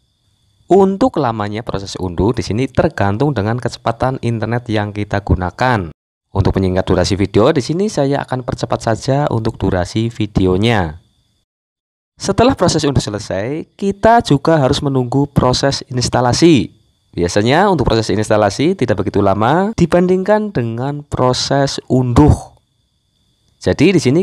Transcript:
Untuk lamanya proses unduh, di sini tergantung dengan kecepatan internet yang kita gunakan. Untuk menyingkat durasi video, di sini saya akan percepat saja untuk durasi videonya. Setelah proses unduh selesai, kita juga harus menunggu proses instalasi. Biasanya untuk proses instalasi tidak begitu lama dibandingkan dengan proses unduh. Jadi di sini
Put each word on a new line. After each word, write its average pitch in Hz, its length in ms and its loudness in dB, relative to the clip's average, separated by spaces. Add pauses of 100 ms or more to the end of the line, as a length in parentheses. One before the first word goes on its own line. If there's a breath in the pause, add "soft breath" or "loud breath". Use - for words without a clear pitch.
(680)
Untuk 196 560 2
lamanya 107 400 -4
proses 98 320 -8
unduh, 90 400 -2
di 87 80 -4
sini 120 240 -2
tergantung 135 640 0
dengan 110 240 -2
kecepatan 123 640 -4
internet 117 480 -4
yang 104 240 -2
kita 101 320 -4
gunakan. 90 720 -2 (400)
Untuk 95 240 2
menyingkat 92 240 0
durasi 90 320 2
video, 104 400 2
di 127 80 0
sini 185 240 -2
saya 139 400 -2
akan 127 160 -6
percepat - 480 -4
saja 135 400 -2
untuk 113 240 -2
durasi 95 560 -2
videonya. 95 880 0 (1200)
Setelah 233 320 0
proses 160 320 0
unduh 131 160 0
selesai, 104 720 -8
kita 220 480 2
juga 156 400 2
harus 135 240 2
menunggu 135 400 0
proses 135 640 0
instalasi. 123 800 2 (480)
Biasanya 110 480 2
untuk 156 240 0
proses 113 240 0
instalasi 107 640 0
tidak 104 240 -2
begitu 101 240 0
lama 131 480 2
dibandingkan 185 800 0
dengan 127 480 -4
proses 139 880 0
unduh. 127 640 2 (1040)
Jadi 156 400 2
di 135 60 2
sini 147 200 2